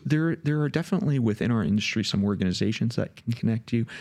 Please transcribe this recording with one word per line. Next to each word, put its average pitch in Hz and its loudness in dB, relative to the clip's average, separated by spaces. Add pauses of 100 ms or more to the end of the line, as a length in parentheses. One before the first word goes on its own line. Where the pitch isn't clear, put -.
there, 156 0
there 151 0
are 143 0
definitely 151 0
within 110 2
our 113 2
industry 104 0
some 101 0
organizations 101 0
that - -4
can - -4
connect 113 -2
you, 117 0 (160)